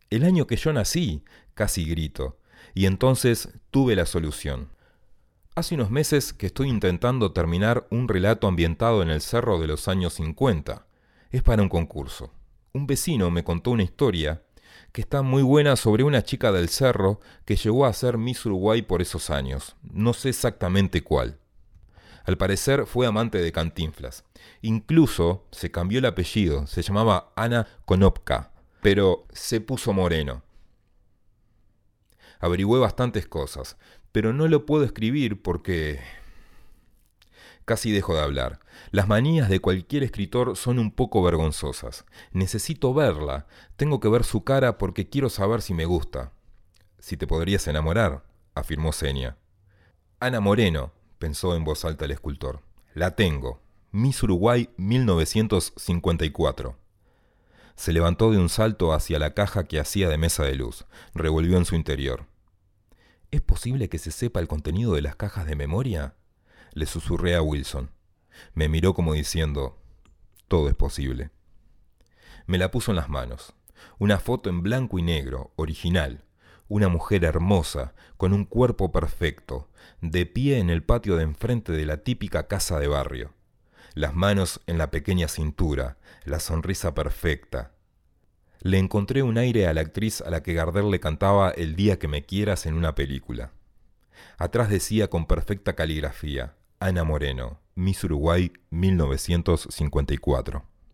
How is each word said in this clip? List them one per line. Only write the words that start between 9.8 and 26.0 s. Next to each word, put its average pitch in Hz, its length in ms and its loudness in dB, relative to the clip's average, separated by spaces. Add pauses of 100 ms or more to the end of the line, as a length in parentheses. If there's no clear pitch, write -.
años 92 260 0
cincuenta. 82 720 -2 (460)
Es 131 100 0
para 107 220 6
un 92 60 2
concurso. 73 640 -6 (400)
Un 139 120 -4
vecino 127 460 0
me 85 120 0
contó 87 280 -2
una 113 120 2
historia 85 600 -2 (480)
que - 100 -8
está 139 220 -2
muy 135 180 4
buena 143 340 6
sobre 110 280 4
una 139 200 4
chica 120 280 0
del 127 180 2
cerro 107 500 2 (260)
que 104 100 0
llegó 120 320 2
a 113 60 0
ser 120 260 -2
Miss 120 260 -4
Uruguay 104 380 2
por 90 180 0
esos 85 300 -6
años. 67 500 -6
No 117 320 0
sé - 160 -4
exactamente 98 760 0
cuál. 67 360 -2 (840)
Al 92 140 0
parecer 104 480 2
fue 123 220 2
amante 107 300 0
de 85 160 0
Cantinflas. 80 720 -6 (360)
Incluso 110 920 2
se - 200 -10
cambió 95 280 -2
el 127 60 2